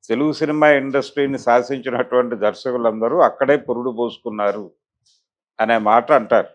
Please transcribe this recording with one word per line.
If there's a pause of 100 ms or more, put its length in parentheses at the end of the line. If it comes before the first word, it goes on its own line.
తెలుగు
సినిమా
ఇండస్ట్రీని
శాసించినటువంటి
దర్శకులందరూ
అక్కడే
పురుడు
పోసుకున్నారు (880)
అనే
మాట
అంటారు.